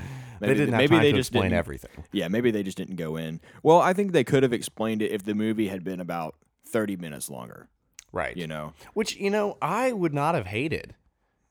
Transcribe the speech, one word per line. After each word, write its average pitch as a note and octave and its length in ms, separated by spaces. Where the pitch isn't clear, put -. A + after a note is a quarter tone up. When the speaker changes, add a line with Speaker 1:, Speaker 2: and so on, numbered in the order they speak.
Speaker 1:
<laughs> - 40
They G2+ 100
Speaker 2:
Maybe C3+ 100
Speaker 1:
didn't D3 80
Speaker 2:
th-, B2+ 60
Speaker 1:
have A2+ 40
Speaker 2:
maybe D3 200
Speaker 1:
time - 60
Speaker 2:
they D3 100
Speaker 1:
to C#3+ 40
Speaker 2:
just C3 120
Speaker 1:
explain A#2 160
Speaker 2:
didn't F2+ 120
Speaker 1:
everything. - 540
Speaker 2:
Yeah, F2+ 160
maybe A#2 240
they G#2 100
just F#2+ 160
didn't F#2 200
go D#2+ 180
in. D#2+ 260
Well, D#3+ 180
I F3 120
think G3 180
they D#3+ 120
could C3+ 200
have B2 100
explained A2 480
it G#2+ 100
if G2+ 140
the G#2+ 80
movie G#2+ 360
had F#2+ 140
been F#2 160
about E2+ 360
thirty G#2 320
minutes D#2 360
longer. A#1+ 380
Speaker 1:
Right. C#2 260
Speaker 2:
You F2 80
know? D#2 280
Speaker 1:
Which, G#3+ 220
you G3 160
know, G#3 320
I A3+ 300
would F3 200
not D3 220
have A#2 100
hated. A2 480